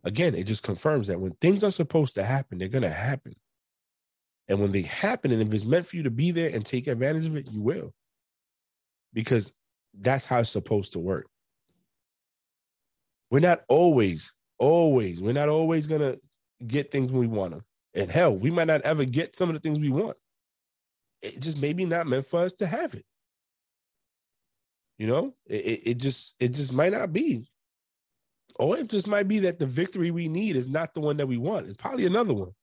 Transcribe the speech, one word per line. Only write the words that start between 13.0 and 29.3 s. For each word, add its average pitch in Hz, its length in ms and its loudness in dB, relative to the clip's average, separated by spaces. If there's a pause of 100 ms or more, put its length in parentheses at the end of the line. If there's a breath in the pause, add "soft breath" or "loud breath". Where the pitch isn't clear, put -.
We're 139 100 6
not 175 280 6
always, 127 640 6 (260)
always, 131 640 4
we're 110 100 0
not 147 160 0
always 160 380 2
gonna 151 300 0 (500)
get 139 240 -2
things 131 220 0
when 131 80 2
we 120 60 2
want 98 280 -2
'em. - 100 -16 (300)
And 92 160 -2
hell, 160 240 6
we 104 160 0
might 165 160 2
not 156 160 4
ever 151 220 2
get 131 320 -2
some 175 140 0
of 160 40 -2
the 151 60 -6
things 151 180 -2
we 147 120 0
want. 175 260 -2 (1040)
It - 180 -14
just 147 240 -6
may 147 100 0
be 180 140 -2
not 165 200 -2
meant 131 200 0
for 170 140 -2
us 180 140 -2
to 202 120 -4
have 233 280 -4
it. 104 100 -16 (1900)
You 110 80 -4
know, 170 280 0 (120)
it, 101 180 -6
it, 107 220 -2
it 120 120 0
just, - 420 -6
it 123 80 2
just 131 240 -4
might 156 200 2
not 196 200 -4
be. 196 360 -2 (1080)
Or 170 200 2
it 262 120 -6
just 202 180 -2
might 202 220 2
be 208 120 2